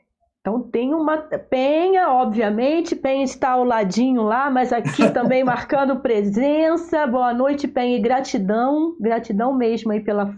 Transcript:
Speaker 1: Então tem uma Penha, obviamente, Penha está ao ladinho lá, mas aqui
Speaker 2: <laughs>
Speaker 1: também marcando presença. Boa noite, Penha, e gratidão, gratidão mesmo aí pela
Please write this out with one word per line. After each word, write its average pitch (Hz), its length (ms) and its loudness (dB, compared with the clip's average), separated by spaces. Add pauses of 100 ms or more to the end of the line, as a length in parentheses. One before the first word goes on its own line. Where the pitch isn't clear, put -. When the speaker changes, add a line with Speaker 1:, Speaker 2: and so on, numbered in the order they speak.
(420)
Speaker 1:
Então 220 200 -2
tem 247 320 -2
uma 311 240 0
Penha, 311 920 0
obviamente, 247 840 0
Penha 269 300 0
está 262 260 -2
ao 254 140 2
ladinho 226 580 0
lá, 247 260 0
mas 247 220 0
aqui - 400 0
Speaker 2:
<laughs> - 0 -
Speaker 1:
também 254 320 0
marcando 269 560 0
presença. 294 1040 0
Boa 247 280 0
noite, 277 340 0
Penha, 247 300 0
e 214 40 -2
gratidão, 254 1000 0
gratidão 226 540 0
mesmo 226 380 0
aí 214 80 0
pela 208 280 -2 (100)